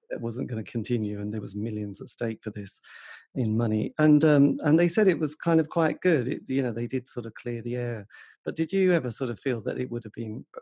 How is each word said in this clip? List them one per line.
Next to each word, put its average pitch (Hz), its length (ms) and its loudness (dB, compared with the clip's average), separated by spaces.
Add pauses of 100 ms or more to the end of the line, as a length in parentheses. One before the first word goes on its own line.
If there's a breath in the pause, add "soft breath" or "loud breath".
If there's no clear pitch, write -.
(100)
it - 100 -6
wasn't 117 280 -6
gonna 113 160 -6
continue, 107 560 -2
and 107 120 -4
there 110 80 -6
was 98 140 -10
millions 104 460 -6
at 98 80 -14
stake 113 340 -6
for 107 80 -8
this 101 300 -10 (560 loud breath)
in 110 200 0
money. 110 420 -2
And, 151 260 6
um, 143 400 6
and 151 160 6
they 175 80 4
said 208 180 2
it 165 140 4
was 147 160 -4
kind 165 240 4
of 156 80 0
quite 165 320 0
good. 151 260 4
It, - 220 -6
you 135 140 2
know, 123 100 -2
they 120 160 -4
did 131 200 -4
sort 113 180 -8
of 110 80 -12
clear 117 280 -6
the 120 140 -4
air. 120 320 -6 (360 loud breath)
But 143 120 -4
did 160 160 -2
you 185 200 4
ever 127 200 2
sort 127 180 -2
of 113 80 -6
feel 120 240 -2
that 127 160 -4
it 123 140 -4
would 117 120 -4
have 107 100 -16
been, 113 300 -8 (180)